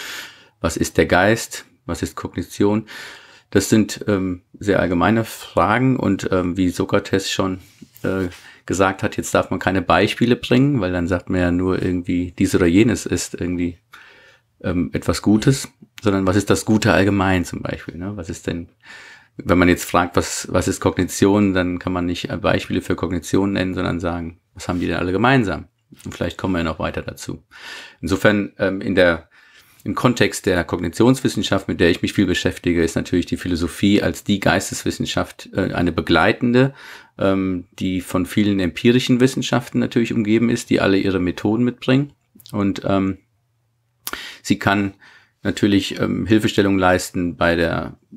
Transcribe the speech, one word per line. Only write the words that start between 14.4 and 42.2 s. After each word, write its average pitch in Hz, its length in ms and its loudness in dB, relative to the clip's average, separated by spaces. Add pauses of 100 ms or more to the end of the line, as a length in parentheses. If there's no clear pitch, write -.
ähm, 90 320 -2
etwas - 280 -4
Gutes, 107 460 4 (340)
sondern 98 240 2
was 92 100 4
ist 101 140 2
das 98 140 2
Gute 107 280 2
allgemein 95 520 2
zum - 180 -10
Beispiel, - 360 -10
ne? 98 180 -10
Was 87 140 -10
ist - 160 -14
denn, 87 220 -6 (720)
wenn - 200 2
man 87 100 6
jetzt 87 160 2
fragt, 87 320 0
was, - 340 -4
was 90 160 0
ist 92 140 -2
Kognition, 98 720 2
dann 90 260 0
kann 92 140 -6
man 90 140 -2
nicht, 87 240 -4
äh, 98 80 -6
Beispiele 95 420 -2
für 90 160 -2
Kognition 92 560 -2
nennen, 95 220 -2
sondern 90 260 -4
sagen, 85 400 -6 (140)
was - 120 -16
haben 90 140 -4
die 87 60 -2
denn 85 100 -2
alle 87 160 -2
gemeinsam? 98 540 0 (400)
Und 90 80 -12
vielleicht 90 240 -6
kommen 92 160 -4
wir 85 100 -2
noch 80 140 -4
weiter 85 240 -6
dazu. - 420 -12 (560)
Insofern, 101 580 0
ähm, 95 220 -2
in 104 140 -2
der, 87 340 2 (560)
im 101 100 -6
Kontext - 520 0
der 90 180 2
Kognitionswissenschaft, 101 1040 0
mit 87 120 -2
der 87 100 6
ich 90 100 0
mich 95 140 -4
viel 104 100 4
beschäftige, 87 580 0
ist 82 140 0
natürlich 87 300 0
die - 100 -4
Philosophie 90 640 0
als - 220 -4
die 101 160 0
Geisteswissenschaft, - 1120 -4
äh, - 220 -2
eine 87 180 0
begleitende, 113 800 2 (460)
ähm, 95 480 0 (120)
die 92 220 -2
von 92 240 -2
vielen 101 340 2
empirischen 120 640 2
Wissenschaften 127 580 0
natürlich 117 360 0
umgeben 113 340 2
ist, 117 220 -2
die - 100 4
alle 98 160 4
ihre 95 240 0
Methoden 104 420 0
mitbringen. 131 520 0 (380)